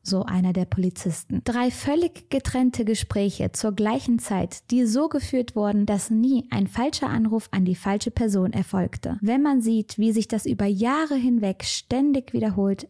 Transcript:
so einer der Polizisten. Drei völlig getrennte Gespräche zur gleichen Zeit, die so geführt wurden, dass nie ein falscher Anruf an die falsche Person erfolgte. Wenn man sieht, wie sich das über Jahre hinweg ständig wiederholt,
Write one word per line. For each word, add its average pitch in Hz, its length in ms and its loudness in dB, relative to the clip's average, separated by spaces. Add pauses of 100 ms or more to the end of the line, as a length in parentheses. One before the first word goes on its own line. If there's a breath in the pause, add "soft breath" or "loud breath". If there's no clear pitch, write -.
so 190 200 0
einer 185 280 0
der 180 140 0
Polizisten. - 800 -2
Drei 247 260 0
völlig 320 580 -2
getrennte 254 540 0
Gespräche 202 720 -2
zur 220 180 -2
gleichen 226 480 0
Zeit, 185 520 -4
die 247 140 4
so 254 220 2
geführt 262 480 -2
wurden, 208 300 2
dass 202 240 -2
nie 233 420 2
ein 196 160 0
falscher 269 400 -2
Anruf 220 440 0
an 190 120 2
die 180 120 2
falsche 202 360 -2
Person 196 400 0
erfolgte. - 720 -4
Wenn 233 200 2
man 277 200 2
sieht, 220 360 0
wie 220 140 2
sich 214 160 0
das 220 180 -4
über 202 200 0
Jahre 262 500 0
hinweg 233 480 0
ständig 269 680 0
wiederholt, 202 560 0